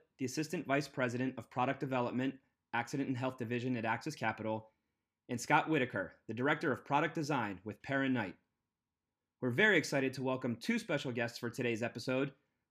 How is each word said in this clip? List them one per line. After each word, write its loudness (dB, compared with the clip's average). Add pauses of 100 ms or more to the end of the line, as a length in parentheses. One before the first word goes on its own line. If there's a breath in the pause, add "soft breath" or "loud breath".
(180)
the -2
Assistant -4
Vice 2
President 0
of -12
Product 0
Development, 0 (400)
Accident 0
and -2
Health -2
Division -2
at -4
Axis -2
Capital, -2 (600)
and -4
Scott 4
Whitaker, 0 (100)
the -4
Director 2
of -4
Product 0
Design -2
with -10
Perrin 2
Knight. 0 (1080)
We're 0
very 6
excited 2
to -6
welcome -2
two 0
special -2
guests -2
for -4
today's 0
episode, -2 (360)